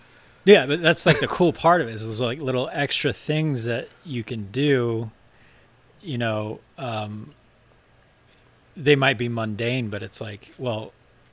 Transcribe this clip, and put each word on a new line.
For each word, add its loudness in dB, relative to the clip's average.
Yeah, 8
but 0
that's, 4
like, 6
the 0
cool 2
part 4
of -4
it -10
is, -8
is, -8
like, -2
little -2
extra 0
things -2
that -4
you -6
can -10
do, 0
you -8
know, -2
um, -8
they 4
might 2
be -2
mundane, -2
but -6
it's -10
like, -14
well, -6